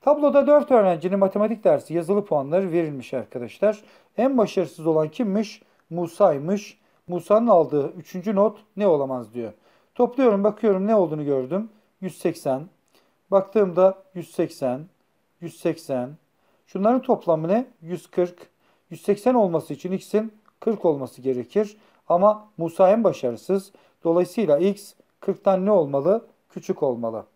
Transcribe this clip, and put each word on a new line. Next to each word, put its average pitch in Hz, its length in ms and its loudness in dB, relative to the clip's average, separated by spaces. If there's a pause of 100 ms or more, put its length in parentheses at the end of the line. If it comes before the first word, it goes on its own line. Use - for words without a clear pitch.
Tabloda 285 460 2
dört 294 240 4
öğrencinin 190 480 2
matematik 208 460 0
dersi 156 300 2
yazılı 180 300 0
puanları 160 480 -2
verilmiş 151 420 -4
arkadaşlar. 127 680 -4 (360)
En 262 200 0
başarısız 175 480 -2
olan 156 220 2
kimmiş? 202 540 -4 (280)
Musa'ymış. 170 920 -2 (280)
Musa'nın 208 380 0
aldığı 156 460 2
üçüncü 185 420 -8
not 208 240 0 (180)
ne 202 100 -2
olamaz 131 480 -2
diyor. 117 180 -8 (420)
Topluyorum, 240 500 2
bakıyorum, 202 420 0
ne 226 80 2
olduğunu 156 300 0
gördüm. 143 440 -4 (320)
Yüz 185 180 -10
seksen. 147 440 -4 (680)
Baktığımda 190 720 2 (120)
yüz 170 200 -14
seksen, 139 460 -4 (600)
yüz 170 200 -16
seksen. 139 500 -6 (560)
Şunların 226 360 0
toplamı 165 460 0
ne? 233 180 0 (160)
Yüz 175 280 -12
kırk. 175 400 -4 (400)
Yüz 160 120 -18
seksen 208 320 0
olması 175 400 0
için 180 180 -8
x'in 214 400 -4 (280)
kırk 226 240 -4
olması 139 380 -2
gerekir. 131 540 -4 (320)
Ama 202 400 2 (100)
Musa 170 320 2
en 226 140 2
başarısız. 170 680 -2 (320)
Dolayısıyla 170 540 0
x 196 360 -2 (260)
kırktan 190 460 0
ne 208 40 2
olmalı? 170 560 2 (240)
Küçük - 320 -6
olmalı. 117 540 -4